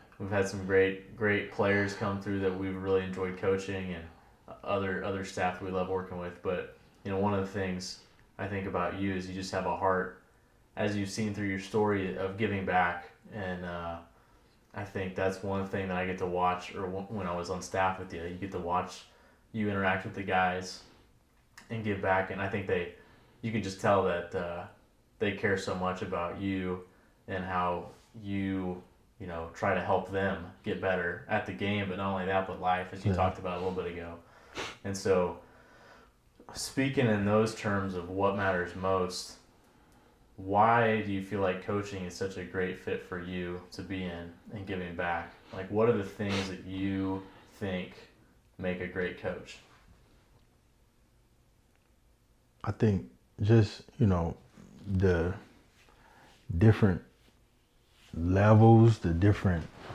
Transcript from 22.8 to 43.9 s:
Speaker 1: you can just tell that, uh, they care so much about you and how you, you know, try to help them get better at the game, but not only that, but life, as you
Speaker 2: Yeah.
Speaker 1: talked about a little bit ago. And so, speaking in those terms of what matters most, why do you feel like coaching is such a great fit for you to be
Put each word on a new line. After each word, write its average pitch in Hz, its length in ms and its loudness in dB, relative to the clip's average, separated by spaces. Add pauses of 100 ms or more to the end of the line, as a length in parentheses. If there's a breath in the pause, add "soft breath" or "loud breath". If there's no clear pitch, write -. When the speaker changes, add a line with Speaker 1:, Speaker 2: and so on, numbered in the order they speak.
Speaker 1:
you 113 80 -2
can 107 120 0
just 95 180 -8
tell 98 240 4
that, 85 300 -2
uh, 87 300 -6 (540)
they 104 140 0
care 98 240 0
so 95 180 -4
much 92 280 -2
about 90 380 -4
you 95 440 -2 (420 soft breath)
and 92 180 -4
how 90 420 -2 (360)
you, 95 580 -2 (380)
you 95 80 -10
know, 82 260 -8
try 98 220 0
to 90 60 0
help 92 320 0
them 92 340 -2 (160)
get 92 180 -4
better 90 480 -2
at 107 160 0
the 95 80 -8
game, 101 360 0
but 90 100 -4
not 98 140 -2
only 92 140 -2
that, 95 200 2
but 90 140 -8
life, 90 320 0
as 98 120 -10
you 101 60 4
Speaker 2:
Yeah. 90 60 4
Speaker 1:
talked 92 240 2
about 90 200 -4
a 92 60 -2
little 92 160 -2
bit 87 100 -6
ago. 85 220 -10 (720 loud breath)
And 98 120 -4
so, 90 420 2 (1160 soft breath)
speaking 135 540 0
in 101 160 2
those 107 300 4
terms 98 400 -2
of 85 140 -6
what 98 280 0
matters 92 400 0
most, 92 580 -2 (1000 soft breath)
why 107 640 4
do 98 100 -4
you 95 100 -2
feel 101 180 -4
like 92 240 0
coaching 101 400 -4
is 87 100 -10
such 95 220 -6
a 90 80 -8
great 92 340 -4
fit 92 240 -4
for 90 180 -8
you 90 400 -6 (120)
to 98 100 -10
be 92 220 -6